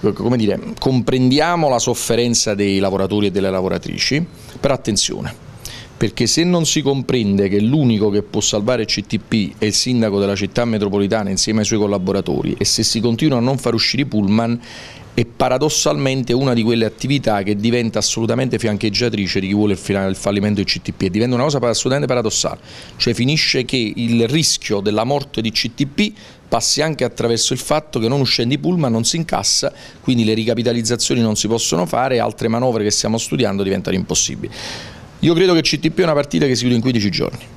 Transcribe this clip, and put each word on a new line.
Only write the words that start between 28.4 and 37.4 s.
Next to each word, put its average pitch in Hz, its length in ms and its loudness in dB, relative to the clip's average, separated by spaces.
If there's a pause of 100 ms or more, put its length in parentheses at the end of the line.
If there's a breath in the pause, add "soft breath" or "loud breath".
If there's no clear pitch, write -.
i 143 40 -2
pullman 151 340 0
non 113 120 0
si - 120 -2
incassa, - 560 -2 (280 loud breath)
quindi 120 240 2
le 110 100 2
ricapitalizzazioni 117 840 0
non 110 140 2
si 104 140 -2
possono 156 360 0
fare 131 320 0
e - 20 2
altre 110 280 -2
manovre 113 380 0
che 104 80 2
stiamo 113 260 0
studiando 101 460 0
diventano 95 320 -2
impossibili. - 560 -2 (680 loud breath)
Io 165 140 4
credo 180 200 4
che 160 80 4
C - 160 0
T 160 120 0
P 170 100 -2
è - 20 4
una 165 100 2
partita 147 340 0
che 127 100 2
si 113 60 -4
chiude 123 120 4
in 117 60 2
quindici 117 300 2
giorni - 340 -4 (120)